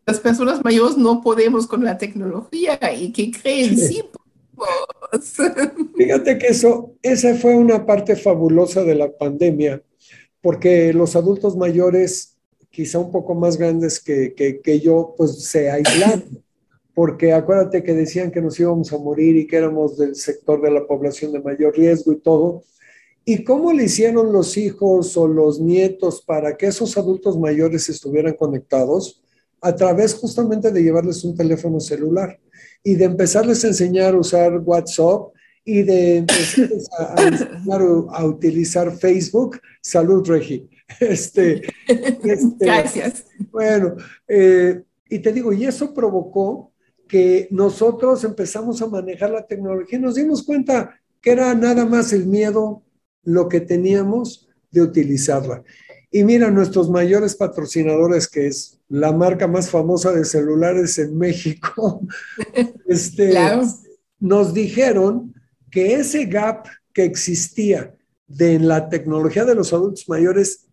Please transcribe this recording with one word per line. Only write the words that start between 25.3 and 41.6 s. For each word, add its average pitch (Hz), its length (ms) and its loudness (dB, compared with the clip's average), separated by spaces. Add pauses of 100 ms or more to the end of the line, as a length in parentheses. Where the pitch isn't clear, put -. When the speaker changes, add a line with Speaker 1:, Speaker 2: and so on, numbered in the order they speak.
Speaker 2:
nietos 185 680 0
para 151 300 -4
que 196 120 -2
esos 202 300 -4
adultos 185 400 -2
mayores 160 520 0
estuvieran 151 440 -2
conectados? 139 880 -2 (460)
A 175 80 0
través 185 380 2
justamente 220 580 -2
de 185 100 2
llevarles 165 440 0
un 170 100 -6
teléfono 165 440 -2
celular 165 600 -4 (440)
y 202 120 2
de 175 80 4
empezarles 196 640 2
a - 20 2
enseñar 185 460 2
a 185 40 4
usar 175 420 2
WhatsApp 170 760 0 (320)
y 208 160 2
de 180 360 4
empezarles 175 680 -2 (100)
a, - 240 -2
a 392 60 6
enseñar 190 540 -2 (320)
a 165 120 -4
utilizar 165 720 -2
Facebook. 185 640 0 (220)
Salud, 180 440 2
Regi. - 440 -2 (140)
<laughs> - 180 -14
Este, 190 640 0 (220)